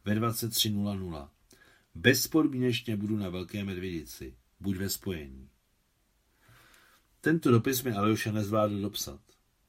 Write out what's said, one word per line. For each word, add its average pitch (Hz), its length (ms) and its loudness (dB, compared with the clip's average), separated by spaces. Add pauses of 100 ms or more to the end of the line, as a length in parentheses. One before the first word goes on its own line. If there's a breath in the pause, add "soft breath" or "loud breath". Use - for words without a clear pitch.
ve 104 100 0
dvacet 113 340 0
tři 113 220 0
nula 104 240 -2
nula. 85 380 -8 (640 soft breath)
Bezpodmínečně 123 1000 2
budu 104 200 -2
na 101 120 -2
Velké 92 360 -6
Medvědici. 90 720 -8 (260)
Buď 98 160 -2
ve 95 120 -4
spojení. 69 600 -8 (1700 soft breath)
Tento 156 300 4
dopis 123 320 4
mi 127 100 -2
Aljoša 107 400 2
nezvládl 107 480 0
dopsat. 101 400 -8 (480)